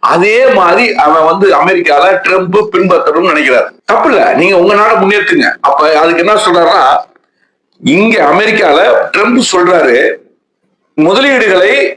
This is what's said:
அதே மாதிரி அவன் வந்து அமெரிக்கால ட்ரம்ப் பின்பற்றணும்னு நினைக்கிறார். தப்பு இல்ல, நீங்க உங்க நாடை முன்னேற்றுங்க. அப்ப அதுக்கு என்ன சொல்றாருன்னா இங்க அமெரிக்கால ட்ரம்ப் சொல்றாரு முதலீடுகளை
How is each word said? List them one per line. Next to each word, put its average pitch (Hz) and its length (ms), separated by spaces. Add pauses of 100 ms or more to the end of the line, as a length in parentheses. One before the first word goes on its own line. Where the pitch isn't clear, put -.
(120)
அதே 196 240 (180)
மாதிரி 185 300 (200)
அவன் 160 240
வந்து 190 180 (100)
அமெரிக்கால 170 480 (220)
ட்ரம்ப் 185 300 (180)
பின்பற்றணும்னு 175 580
நினைக்கிறார். 139 340 (240)
தப்பு 233 200
இல்ல, 208 100 (180)
நீங்க 190 220
உங்க 196 140
நாடை 220 260
முன்னேற்றுங்க. 196 480 (180)
அப்ப 151 320
அதுக்கு 170 260
என்ன 208 220
சொல்றாருன்னா 175 380 (960)
இங்க 202 360 (140)
அமெரிக்கால 208 480 (320)
ட்ரம்ப் 233 320 (100)
சொல்றாரு 170 460 (1000)
முதலீடுகளை 214 760 (220)